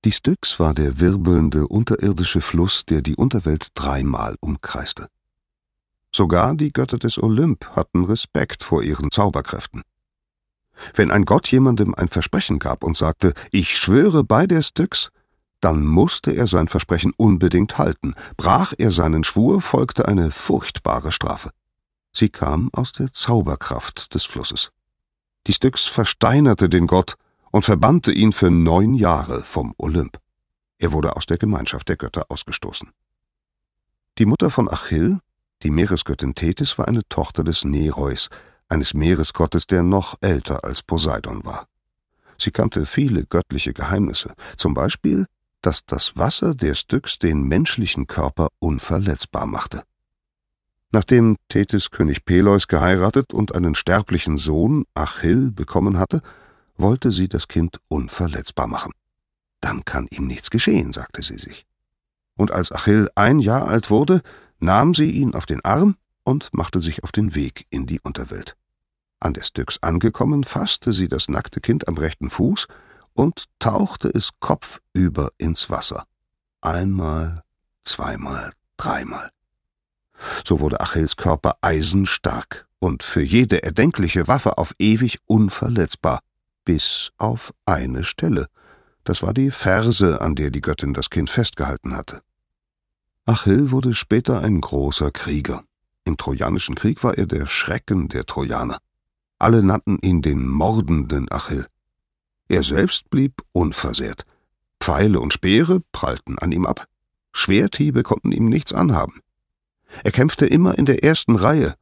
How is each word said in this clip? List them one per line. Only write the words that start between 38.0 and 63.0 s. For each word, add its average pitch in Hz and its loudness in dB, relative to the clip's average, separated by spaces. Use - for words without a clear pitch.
eines 76 -2
Meeresgottes, 78 2
der 90 2
noch 92 0
älter 76 -2
als - -4
Poseidon 78 -4
war. - -12
Sie - -2
kannte - -2
viele 110 0
göttliche 73 -2
Geheimnisse, 85 -2
zum - 0
Beispiel, 131 -2
dass - -2
das - -4
Wasser 160 0
der 76 -2
Styx - -2
den 76 0
menschlichen 87 -2
Körper 73 -2
unverletzbar - -4
machte. - -8
Nachdem 113 4
Tethys - 0
König 76 -2
Peleus 98 4
geheiratet 92 2
und - -2
einen 85 0
sterblichen 85 0
Sohn, 82 0
Achill, 104 0
bekommen 95 0
hatte, 120 0
wollte 113 2
sie 92 0
das - -4
Kind - -2
unverletzbar - -4
machen. - -8
"Dann - -8
kann - -6
ihm - -6
nichts - -4
geschehen", 123 2
sagte - -10
sie - -6
sich. - -18
Und 104 0
als 90 -2
Achill 104 2